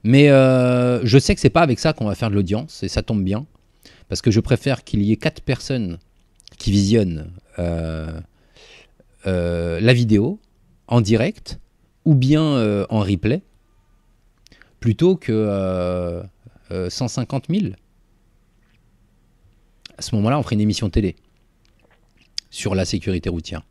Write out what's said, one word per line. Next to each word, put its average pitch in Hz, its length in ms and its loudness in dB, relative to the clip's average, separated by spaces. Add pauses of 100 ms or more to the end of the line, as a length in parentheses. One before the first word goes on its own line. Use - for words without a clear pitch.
Mais, 139 260 6
euh, 123 720 4
je 120 140 6
sais 196 160 2
que - 60 -6
c'est 131 100 4
pas 165 100 2
avec 135 200 2
ça 160 120 0
qu'on 110 140 -4
va 101 80 -2
faire 113 160 -2
de 101 60 0
l'audience, 101 480 -4
et 92 40 -6
ça - 140 -4
tombe 101 220 -2
bien, 104 220 -2 (640)
parce - 140 -6
que 120 80 4
je 104 80 4
préfère - 460 -2
qu'il 104 180 -2
y 101 80 2
ait 107 60 2
quatre - 260 -6
personnes 113 560 -6 (580)
qui - 140 -4
visionnent, 98 600 2 (280)
euh, 80 640 -6 (1040)
euh, 85 540 -2
la 117 120 2
vidéo 120 480 0 (480)
en 120 120 2
direct 113 600 -2 (440)
ou 160 100 4
bien, 139 280 2
euh, 110 480 0
en 110 100 0
replay 101 420 -2 (1400)
plutôt 160 360 2
que, - 160 -6
euh, 92 920 -2 (480)
euh, 90 200 -6
cent 123 180 -6
cinquante 127 400 -6
mille. 165 280 -4 (2250)
À - 60 -16
ce - 140 -8
moment-là, 117 220 0
on 127 40 -2
ferait 107 140 -4
une 104 40 0
émission 104 300 -2
télé 98 260 -2 (1300)
sur - 240 -6
la 95 100 0
sécurité 92 440 -4
routière. - 420 -8